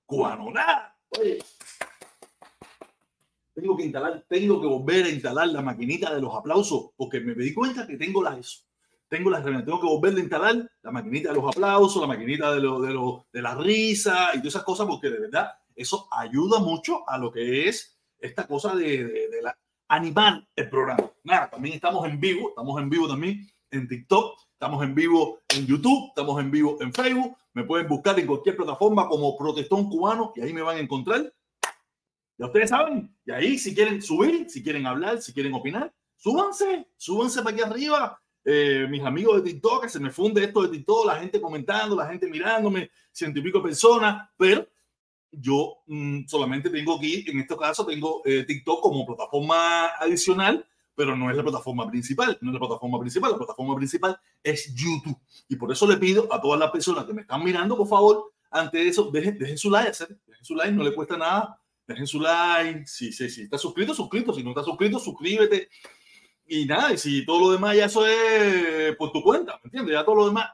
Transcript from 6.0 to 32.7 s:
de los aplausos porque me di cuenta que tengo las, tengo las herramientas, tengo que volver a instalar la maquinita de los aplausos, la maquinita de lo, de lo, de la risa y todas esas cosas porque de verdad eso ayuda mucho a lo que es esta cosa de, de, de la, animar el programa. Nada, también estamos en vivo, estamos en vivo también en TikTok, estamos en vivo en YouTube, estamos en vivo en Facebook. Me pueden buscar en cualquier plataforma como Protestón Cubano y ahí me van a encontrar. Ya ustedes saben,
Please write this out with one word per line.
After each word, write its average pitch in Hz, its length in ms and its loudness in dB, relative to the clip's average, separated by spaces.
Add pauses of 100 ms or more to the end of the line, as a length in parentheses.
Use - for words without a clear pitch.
de 139 80 -2
los 123 140 -4
aplausos 165 600 0
porque 127 240 -6
me 117 140 -6
di 127 200 -4
cuenta 247 340 -4
que 147 100 -12
tengo 185 260 0
las, - 420 -8 (420)
tengo 180 220 0
las 165 120 0
herramientas, 131 260 -2
tengo 170 140 -2
que 160 140 4
volver 185 200 4
a 185 40 2
instalar 220 520 0 (100)
la 117 100 -14
maquinita 127 380 -4
de 147 60 -2
los 139 120 2
aplausos, 196 540 4
la 147 60 0
maquinita 139 460 -2
de 139 60 2
lo, 131 220 0
de 135 100 -2
lo, 127 400 -4
de 123 100 -8
la 120 140 -4
risa 196 800 2
y 135 60 -4
todas 139 160 -6
esas 190 80 -8
cosas 208 240 -2
porque 143 220 -4
de 117 100 -4
verdad 113 320 -2 (240)
eso 127 360 -6
ayuda 139 480 0
mucho 170 480 -2
a 131 100 -4
lo 120 140 -6
que 127 360 -2
es - 320 -6 (180)
esta 123 300 -10
cosa 165 280 -4
de, 147 280 -2
de, 110 240 -4
de 113 140 -8
la, 123 160 -6 (320)
animar 165 680 2
el 135 140 -4
programa. 127 420 0 (120)
Nada, - 260 -2
también 143 260 -8
estamos 175 320 -2
en 147 120 -4
vivo, 190 300 0
estamos 139 320 -6
en 139 80 -4
vivo 160 180 2
también 180 400 -4 (240)
en 131 160 -6
TikTok, 127 520 0 (140)
estamos 143 300 -4
en 135 120 -2
vivo 165 540 4
en 139 180 -2
YouTube, 226 400 2
estamos 143 340 -2
en 139 80 -4
vivo 147 320 2
en 127 120 -6
Facebook. 254 420 0 (180)
Me 120 100 -4
pueden 165 240 -2
buscar 165 320 0
en 151 80 0
cualquier 143 280 0
plataforma 185 520 2
como 143 300 0
Protestón 156 520 0
Cubano 214 460 0
y 240 60 -10
ahí 165 120 -4
me 165 80 -6
van 165 160 -2
a - 20 -4
encontrar. 151 540 -4 (1040)
Ya 240 100 -8
ustedes 220 220 2
saben, 285 460 0 (100)